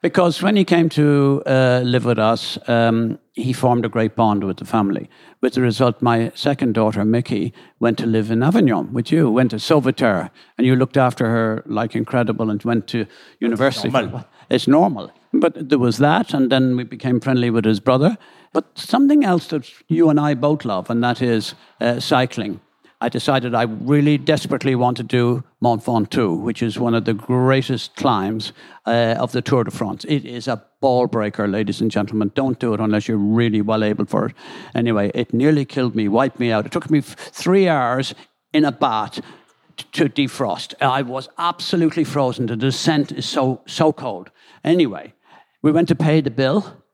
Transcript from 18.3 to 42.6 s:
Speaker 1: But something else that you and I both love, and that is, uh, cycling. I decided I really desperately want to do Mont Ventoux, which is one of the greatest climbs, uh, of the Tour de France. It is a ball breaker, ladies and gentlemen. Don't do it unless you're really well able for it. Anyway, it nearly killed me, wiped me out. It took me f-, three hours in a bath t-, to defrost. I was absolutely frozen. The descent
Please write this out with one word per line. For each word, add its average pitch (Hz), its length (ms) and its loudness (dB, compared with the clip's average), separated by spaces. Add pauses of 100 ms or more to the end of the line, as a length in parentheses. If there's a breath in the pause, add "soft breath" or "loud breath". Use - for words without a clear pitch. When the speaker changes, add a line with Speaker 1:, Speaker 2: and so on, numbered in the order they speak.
Speaker 1:
But - 260 -4
something 277 460 4
else 180 240 0
that 143 200 -6 (200)
you 165 220 4
and 147 100 4
I 147 140 0
both 147 320 0
love, 95 240 -4
and 117 120 0
that 120 200 0
is, 117 320 0 (260 soft breath)
uh, 120 200 0
cycling. 123 600 -2 (380 soft breath)
I 120 120 -2
decided 123 440 -2
I 117 100 2
really 143 520 2
desperately 135 580 -2
want 123 220 0
to 127 60 -8
do 123 420 0 (160)
Mont 117 240 0
Ventoux, 110 560 0
which 113 220 -4
is 113 160 -4
one 120 160 0
of 113 100 -2
the 113 80 -2
greatest 127 840 -2
climbs, 110 600 -4 (320 loud breath)
uh, 117 320 0
of 127 140 -4
the 104 100 -4
Tour 123 220 0
de 107 60 -8
France. - 380 -8
It 147 160 -2
is 120 240 -12
a 113 160 -6 (160)
ball 123 260 2
breaker, 104 400 -2
ladies 101 360 -2
and 110 80 0
gentlemen. 104 440 -2
Don't 131 240 -2
do 117 140 -2
it 104 80 -2
unless 107 260 0
you're 113 120 -2
really 110 420 2
well 110 240 0
able 104 220 -2
for 113 200 -2
it. - 80 -8 (400 loud breath)
Anyway, 110 400 0
it 120 200 -4
nearly 143 320 2
killed 127 280 -4
me, 107 140 0
wiped 120 320 0
me 120 100 0
out. 107 140 0
It - 80 -14
took - 180 -6
me 151 100 2
f-, - 160 -12 (160 loud breath)
three 190 360 2
hours 131 460 0 (400 loud breath)
in 151 100 6
a 143 80 0
bath 110 480 -2 (560 loud breath)
t-, - 160 -14
to 156 160 0
defrost. 127 720 -4
I 135 220 0
was 131 340 -8
absolutely 170 680 0
frozen. 135 420 -2
The 117 100 -4
descent 135 560 0